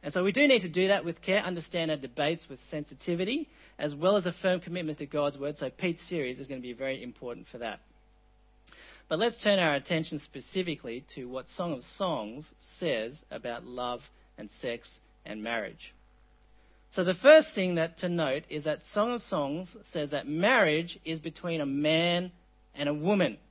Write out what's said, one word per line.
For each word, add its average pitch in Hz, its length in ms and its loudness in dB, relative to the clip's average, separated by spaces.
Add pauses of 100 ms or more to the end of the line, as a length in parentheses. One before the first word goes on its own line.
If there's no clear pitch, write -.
And 156 100 -6
so 180 100 2
we 202 80 2
do 277 160 6
need 254 140 8
to 175 80 -4
do 180 200 2
that 185 160 4
with 170 160 -6
care, 196 200 2
understand 170 480 -2
our 151 80 0
debates 147 500 -2
with 135 120 -16 (100)
sensitivity, 180 800 -4 (300)
as 147 160 -2
well 180 200 4
as 180 120 2
a 175 40 -2
firm 185 280 0
commitment 165 400 -6
to 147 80 -8
God's 143 320 0
word. 147 180 -4
So 135 120 -4
Pete's 170 380 -4
series 131 320 -4
is 135 80 -10
gonna 135 140 -8
be 123 120 -10
very 135 280 -4
important 120 500 -12
for 127 60 -14
that. 113 220 -6 (1300)
But 160 100 0
let's 226 220 0
turn 202 180 6
our 156 160 4
attention 160 440 -2
specifically 139 840 -6 (100)
to 123 140 -10
what 127 200 -8
Song 175 220 -6
of 127 120 -6
Songs 147 680 -4 (240)
says 127 540 -2
about 120 320 -6
love 123 380 -6 (360)
and 107 120 -12 (100)
sex 120 400 -8 (260)
and 107 160 -10
marriage. 113 520 -6 (1000)
So 185 140 0
the 180 80 2
first 302 420 8
thing 185 200 0
that 165 240 -2
to 180 100 -2
note 160 400 0
is 151 160 -4
that 151 260 -2
Song 220 220 2
of 240 80 -4
Songs 160 520 -4 (120)
says 147 260 -4
that 143 160 -4
marriage 170 800 4
is 160 140 -4
between 165 420 -4
a 143 40 0
man 165 680 2 (420)
and 143 140 -2
a 147 40 0
woman. 156 440 2 (140)